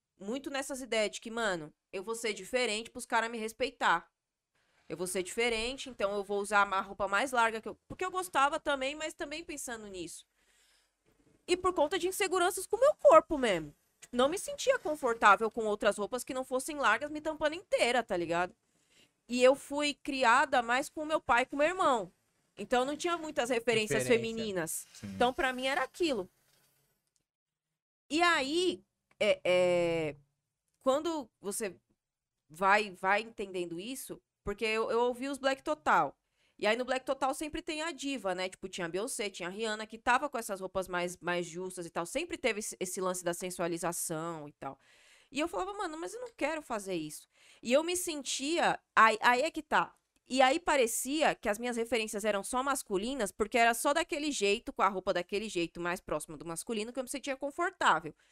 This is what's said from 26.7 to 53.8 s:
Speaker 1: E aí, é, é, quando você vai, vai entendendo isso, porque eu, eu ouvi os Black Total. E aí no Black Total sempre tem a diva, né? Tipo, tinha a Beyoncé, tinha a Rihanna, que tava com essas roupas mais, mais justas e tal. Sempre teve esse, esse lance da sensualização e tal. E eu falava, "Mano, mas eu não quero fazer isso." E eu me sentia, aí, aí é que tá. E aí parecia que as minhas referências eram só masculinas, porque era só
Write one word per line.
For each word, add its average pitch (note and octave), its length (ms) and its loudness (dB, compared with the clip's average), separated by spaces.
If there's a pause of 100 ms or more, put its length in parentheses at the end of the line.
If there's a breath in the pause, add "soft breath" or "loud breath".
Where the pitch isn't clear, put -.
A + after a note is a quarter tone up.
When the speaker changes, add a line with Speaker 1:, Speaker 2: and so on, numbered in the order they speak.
Speaker 1:
E D#4 120 2
aí, E4+ 600 2 (380)
é, G3 240 4
é, E3+ 720 2 (640)
quando D4+ 460 0 (120)
você G3 340 -6 (760)
vai, G3 420 2
vai F#3+ 300 0
entendendo F#3 580 -8
isso, G#3+ 420 -10 (220)
porque G3+ 220 -6
eu, A3 260 0
eu A3+ 100 2
ouvi A#3+ 280 0
os C#4 100 -4
Black C4+ 240 0
Total. A3 540 2 (420)
E - 80 -2
aí G#3+ 100 4
no B3 80 -4
Black C4 200 -2
Total C4+ 300 0
sempre D#4 280 -6
tem D#4 200 -6
a E4 100 -4
diva, C4 420 -4
né? F#3 140 -4
Tipo, G3 200 -12
tinha F#3 180 -6
a - 20 -6
Beyoncé, G3+ 420 -4
tinha F#3 180 -10
a F#3 40 -8
Rihanna, G#3+ 340 -4
que A3 120 -16
tava C4 300 2
com B3+ 100 -6
essas G#3 220 -6
roupas F#3 280 -4
mais, F3 300 -2
mais F3 280 -2
justas F3 400 -8
e E3 40 -10
tal. E3+ 160 -4
Sempre E4 300 -6
teve A3 240 0
esse, - 200 -10
esse F#3 200 -6
lance F3+ 220 -2
da F3 120 -2
sensualização E3+ 1120 -4
e C#3+ 40 -18
tal. C#3 280 -12 (500 soft breath)
E - 80 -6
eu D4+ 80 0
falava, F#4 280 -6
"Mano, F#4 240 -6
mas F#4 160 -10
eu A#4 60 -14
não B4 160 -14
quero D#4 260 -4
fazer G3+ 320 -8
isso." D#3 340 -10 (340 soft breath)
E A3+ 100 0
eu D4 120 6
me F4 120 -2
sentia, D4 840 -2 (160)
aí, A3 240 8
aí B3 220 4
é D#4+ 80 0
que D#4 120 -8
tá. F3+ 320 0 (320)
E C4 160 4
aí C4+ 160 6
parecia C#4+ 760 2
que - 140 -4
as G#3+ 100 -2
minhas A#3+ 180 -4
referências A3+ 480 -2
eram G#3+ 180 0
só B3+ 200 -4
masculinas, B3 680 -2
porque - 260 -4
era A#3 160 6
só C#4+ 220 0